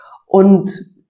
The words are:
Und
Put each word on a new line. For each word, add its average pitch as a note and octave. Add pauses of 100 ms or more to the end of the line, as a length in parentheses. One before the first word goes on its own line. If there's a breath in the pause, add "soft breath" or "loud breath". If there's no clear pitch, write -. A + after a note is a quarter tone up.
(260 soft breath)
Und G3 (380)